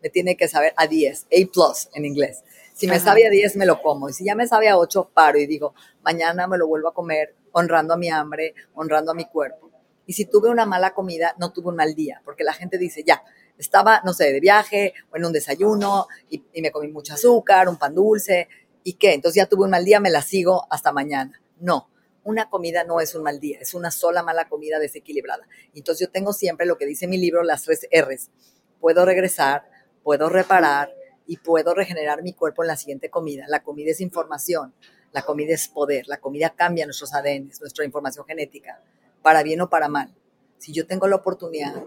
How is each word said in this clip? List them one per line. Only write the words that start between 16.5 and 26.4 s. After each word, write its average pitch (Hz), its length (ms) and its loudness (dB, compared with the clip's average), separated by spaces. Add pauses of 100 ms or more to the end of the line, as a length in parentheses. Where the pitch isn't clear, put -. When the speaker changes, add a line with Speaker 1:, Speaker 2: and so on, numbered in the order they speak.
Speaker 1:
y 165 80 -10
me 156 100 -2
comí 151 160 -8
mucho 151 260 -14
azúcar, 208 540 4
un 175 80 -4
pan 147 180 -4
dulce, 202 540 2 (380)
¿y 180 80 -8
qué? 190 200 4
Entonces 160 220 0
ya 190 120 4
tuve 196 180 2
un 190 60 0
mal 180 120 2
día, 202 160 6
me 202 100 2
la 156 120 2
sigo 180 480 0
hasta 151 240 -2
mañana". 139 480 -6 (180)
No, 170 300 -2 (340)
una 220 260 -4
comida 170 360 -4
no 170 160 -2
es 156 140 -6
un 160 80 -10
mal 143 160 -4
día, 143 200 -8
es - 140 -12
una 175 180 -8
sola 170 320 -2
mala 165 240 -4
comida 156 320 -6
desequilibrada. 147 680 -8 (260)
Entonces 165 340 -6
yo - 40 -12
tengo 196 200 -4
siempre 175 340 -4